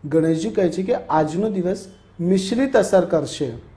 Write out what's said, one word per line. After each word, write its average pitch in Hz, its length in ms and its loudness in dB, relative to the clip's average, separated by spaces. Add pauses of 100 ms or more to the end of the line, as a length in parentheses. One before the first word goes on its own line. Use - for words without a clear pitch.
ગણેશજી 160 460 0
કહે 190 180 0
છે 185 140 -4
કે 233 120 0
આજનો 156 560 -2
દિવસ 190 380 -4 (320)
મિશ્રિત 196 560 0
અસર 190 280 4
કરશે. 143 480 -2 (240)